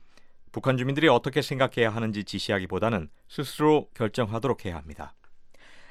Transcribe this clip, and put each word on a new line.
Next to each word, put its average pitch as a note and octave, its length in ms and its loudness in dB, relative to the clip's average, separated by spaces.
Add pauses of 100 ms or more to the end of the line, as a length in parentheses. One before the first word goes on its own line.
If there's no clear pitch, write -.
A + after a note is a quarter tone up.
(500)
북한 C3 260 0
주민들이 C#3 320 2
어떻게 C3 320 4
생각해야 B2+ 500 2
하는지 G#2+ 340 -4
지시하기보다는 F#2+ 840 -2 (200)
스스로 D3+ 680 2
결정하도록 A2+ 680 -2
해야 F2 120 -6
합니다. D2+ 380 -14 (760)